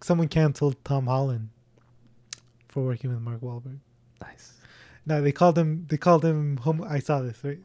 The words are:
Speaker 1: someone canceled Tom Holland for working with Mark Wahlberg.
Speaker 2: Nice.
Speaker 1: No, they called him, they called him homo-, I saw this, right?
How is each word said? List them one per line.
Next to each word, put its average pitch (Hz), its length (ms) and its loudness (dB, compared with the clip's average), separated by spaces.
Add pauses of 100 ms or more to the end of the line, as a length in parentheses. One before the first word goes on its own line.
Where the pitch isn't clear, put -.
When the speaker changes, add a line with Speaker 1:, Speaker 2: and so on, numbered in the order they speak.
Speaker 1:
someone 170 260 2
canceled 147 560 2
Tom 135 220 -2
Holland 127 440 -2 (1160)
for 135 160 -6
working 127 260 -4
with 120 100 -6
Mark 117 200 -10
Wahlberg. 123 380 -12 (420)
Speaker 2:
Nice. - 340 -20 (520)
Speaker 1:
No, 156 160 0
they 143 100 2
called 175 260 6
him, 160 300 0
they 156 100 -2
called 165 260 4
him 151 340 0
homo-, 160 280 -2
I 151 120 -4
saw 139 220 0
this, 123 240 -8
right? 143 200 -6